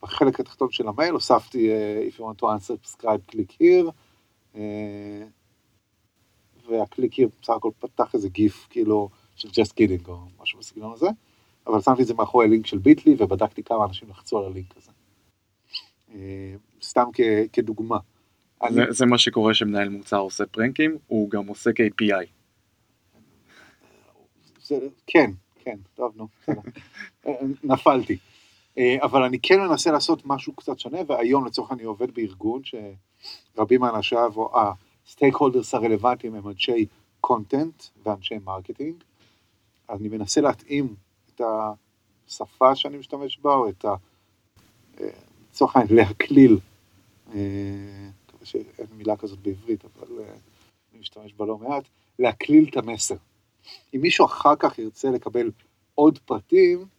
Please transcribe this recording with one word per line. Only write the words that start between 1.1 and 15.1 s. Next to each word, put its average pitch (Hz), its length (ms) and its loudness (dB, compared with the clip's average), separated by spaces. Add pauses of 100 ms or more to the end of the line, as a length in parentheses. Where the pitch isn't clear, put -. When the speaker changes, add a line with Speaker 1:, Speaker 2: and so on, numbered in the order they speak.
Speaker 1:
הוספתי, 120 580 0
אה, 107 380 -2
"If - 100 -10
you 117 40 -14
want 110 180 -12
to - 40 -6
unsubscribe, 107 880 -4
click 107 280 -6
here", 175 300 6 (640)
אה, 107 60 -14 (2000)
והקליק 113 460 -2
here 127 140 2 (140)
בסך 120 140 -2
הכל 113 220 -4
פתח - 360 -6
איזה 101 140 -4
גיף, 101 420 -2
כאילו, 107 380 -2 (280)
של - 120 -14
"Just 107 240 0
kidding", 95 360 0
או 87 100 -14 (220)
משהו - 180 -12
בסגנון 110 340 -16
הזה, 117 160 0 (580)
אבל 110 140 0
שמתי 127 220 2
את 120 40 2
זה 117 80 -4
מאחורי 113 340 4
לינק 110 180 4
של 104 120 -6
ביטלי, 151 400 6
ובדקתי 98 440 0
כמה 113 220 0
אנשים 98 260 -10
לחצו 101 280 -6
על 101 60 -4
הלינק 92 320 -12
הזה. - 140 -20 (1200)